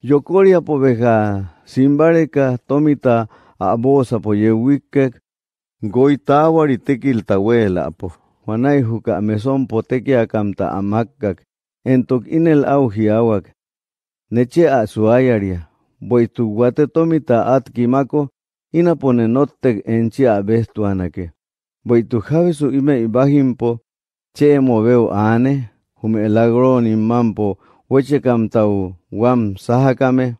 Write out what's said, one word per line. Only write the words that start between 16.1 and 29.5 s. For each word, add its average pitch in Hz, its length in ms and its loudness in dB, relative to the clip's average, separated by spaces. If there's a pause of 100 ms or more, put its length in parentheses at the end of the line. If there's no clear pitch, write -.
guate 123 320 0
tomita 160 580 0
at 127 280 -2
kimako, 135 560 -2 (440)
ina 170 220 2
pone 123 320 0
notek 123 500 -2 (100)
enchi 113 400 -2
a 101 160 2
bestuanake. 98 880 -4 (540)
Boitu 117 360 0
javesu 147 520 -2
ime 139 300 0
ibajimpo, 120 760 0 (560)
che 143 240 4
moveu 120 520 2
ane, 117 580 0 (320)
hume 110 240 -2
elagro 117 560 2
ni 110 140 0
mampo, 110 640 0 (320)
weche 135 300 0
kam 117 300 0
tau 101 460 -2 (160)
wam 110 440 0